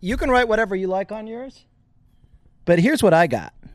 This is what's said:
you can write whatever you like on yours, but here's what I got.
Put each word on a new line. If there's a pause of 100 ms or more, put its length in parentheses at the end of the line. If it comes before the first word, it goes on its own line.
you
can
write
whatever
you
like
on
yours, (1000)
but
here's
what
I
got. (220)